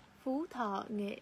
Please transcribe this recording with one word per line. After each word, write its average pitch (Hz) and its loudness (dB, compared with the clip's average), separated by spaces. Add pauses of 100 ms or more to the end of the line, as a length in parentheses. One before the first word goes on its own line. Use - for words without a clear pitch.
(240)
Phú 277 2
Thọ, 202 0
Nghệ 202 0